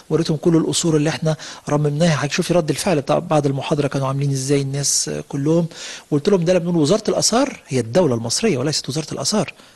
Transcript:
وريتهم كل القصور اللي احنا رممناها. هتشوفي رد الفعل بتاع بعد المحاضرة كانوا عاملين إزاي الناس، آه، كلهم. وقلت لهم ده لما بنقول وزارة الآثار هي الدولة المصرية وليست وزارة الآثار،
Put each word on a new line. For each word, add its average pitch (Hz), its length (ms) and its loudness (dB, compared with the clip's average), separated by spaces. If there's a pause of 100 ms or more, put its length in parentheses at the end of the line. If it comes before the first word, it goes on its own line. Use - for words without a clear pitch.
(100)
وريتهم 156 260 2
كل 165 200 4
القصور 156 400 2
اللي 151 140 2
احنا 156 260 -2 (320)
رممناها. 147 460 2 (100)
هتشوفي 170 300 0
رد 165 160 2
الفعل 151 300 0
بتاع 151 180 0
بعد 151 280 0
المحاضرة 139 400 0
كانوا 135 220 -2
عاملين 139 240 0
إزاي 135 280 0
الناس، 139 480 -2
آه، 151 200 -6
كلهم. 160 380 0 (440)
وقلت 147 180 0
لهم 190 160 4
ده 175 80 4
لما 180 120 4
بنقول 175 120 0
وزارة 165 320 4
الآثار 233 600 0
هي 131 120 0
الدولة 120 340 2
المصرية 120 440 -2
وليست 151 300 -4
وزارة 147 240 -4
الآثار، 151 400 -2 (240)